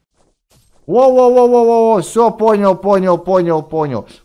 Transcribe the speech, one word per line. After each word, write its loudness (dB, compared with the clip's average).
Во-во-во-во-во-во, 2
всё, -2
понял, 0
понял, -2
понял, -2
понял. -6